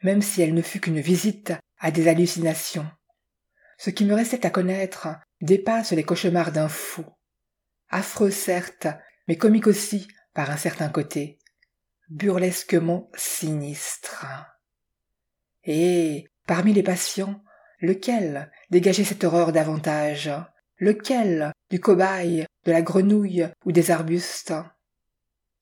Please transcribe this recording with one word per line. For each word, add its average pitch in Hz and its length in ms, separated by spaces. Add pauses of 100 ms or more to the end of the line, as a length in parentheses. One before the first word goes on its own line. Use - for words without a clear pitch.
même 196 200
si 196 200
elle 160 120
ne 165 80
fut - 180
qu'une 156 200
visite 180 540 (260)
à 160 100
des 160 160
hallucinations. 165 800 (920)
Ce - 120
qui 202 140
me 202 100
restait 233 320
à 170 40
connaître 185 580 (320)
dépasse 196 500
les 160 140
cauchemars 170 480
d'un 156 160
fou. - 360 (840)
Affreux 202 400
certes, 180 560 (400)
mais 165 100
comique 220 300
aussi, 202 400 (280)
par 143 160
un 147 60
certain 156 320
côté. 147 520 (680)
Burlesquement 180 1040
sinistre. - 1120 (1400)
Et, 165 640 (180)
parmi 180 260
les 202 100
patients, 196 600 (380)
lequel 175 680 (200)
dégageait 185 340
cette 202 200
horreur 165 280
davantage ? 151 800 (480)
Lequel, 190 720 (180)
du 180 100
cobaye, 180 680 (180)
de 170 80
la 165 100
grenouille 185 680 (160)
ou 180 80
des 170 180
arbustes ? 165 640 (1080)